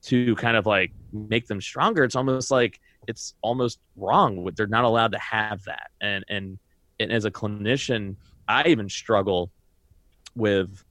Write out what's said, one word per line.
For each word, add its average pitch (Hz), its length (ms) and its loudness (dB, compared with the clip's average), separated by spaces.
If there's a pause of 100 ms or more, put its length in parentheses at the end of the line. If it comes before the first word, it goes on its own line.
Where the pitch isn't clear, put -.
to 123 320 4
kind 117 220 2
of, 101 80 2
like, 98 260 2 (220)
make 107 340 -2
them 101 140 -6
stronger, 165 420 0
it's 127 140 0
almost 131 340 0
like, 123 300 2 (260)
it's - 340 -10
almost 123 380 -2 (160)
wrong. 101 500 2 (120)
They're 107 100 -2
not 113 160 2
allowed 113 300 2
to 101 60 -6
have 107 440 -4
that. - 280 -14 (100)
And, 98 260 -4
and, 98 320 -8 (400)
and 104 140 -2
as 113 100 2
a 107 80 0
clinician, 104 880 -4 (300)
I 131 200 4
even 110 220 4
struggle 95 640 0 (840)
with 98 560 0